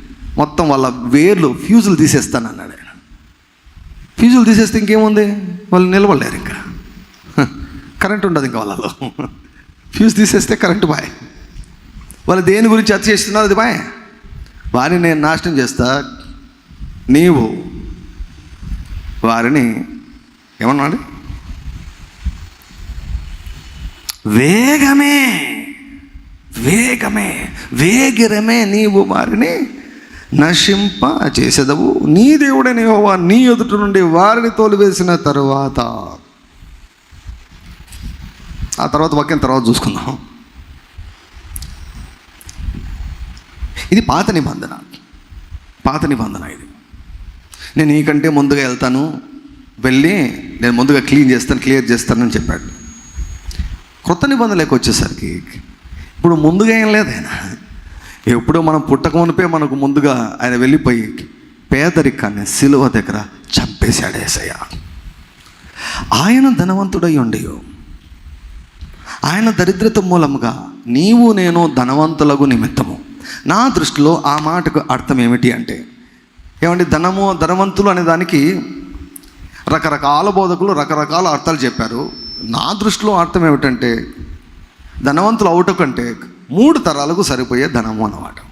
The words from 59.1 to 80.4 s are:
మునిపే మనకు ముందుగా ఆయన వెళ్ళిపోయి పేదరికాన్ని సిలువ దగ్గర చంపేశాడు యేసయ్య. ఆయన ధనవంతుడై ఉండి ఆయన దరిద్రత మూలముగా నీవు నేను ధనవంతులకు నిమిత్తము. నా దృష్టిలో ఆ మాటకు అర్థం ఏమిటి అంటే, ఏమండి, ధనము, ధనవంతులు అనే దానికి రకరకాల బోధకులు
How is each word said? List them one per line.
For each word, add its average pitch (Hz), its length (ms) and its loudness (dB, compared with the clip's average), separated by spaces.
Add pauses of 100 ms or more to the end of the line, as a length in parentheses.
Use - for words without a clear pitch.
మునిపే 170 280 2
మనకు 151 300 -2
ముందుగా 139 640 0
ఆయన 123 140 0
వెళ్ళిపోయి 123 720 0 (440)
పేదరికాన్ని 131 720 0
సిలువ 139 420 4
దగ్గర 104 360 -2 (360)
చంపేశాడు - 580 -2
యేసయ్య. - 360 -6 (1600)
ఆయన 247 400 4
ధనవంతుడై 185 640 0
ఉండి 113 300 -2 (1800)
ఆయన 202 240 2
దరిద్రత 202 500 2
మూలముగా 139 720 0 (180)
నీవు 214 460 6
నేను 170 440 2
ధనవంతులకు 147 640 2
నిమిత్తము. 117 560 0 (460)
నా 220 220 2
దృష్టిలో 156 580 0
ఆ 143 120 0
మాటకు 160 440 -2 (100)
అర్థం 127 300 0
ఏమిటి 120 300 2
అంటే, 117 340 -8 (800)
ఏమండి, 175 220 2
ధనము, 185 560 0
ధనవంతులు 190 480 0
అనే 180 140 0
దానికి 165 580 0 (1080)
రకరకాల 151 600 0
బోధకులు 185 440 0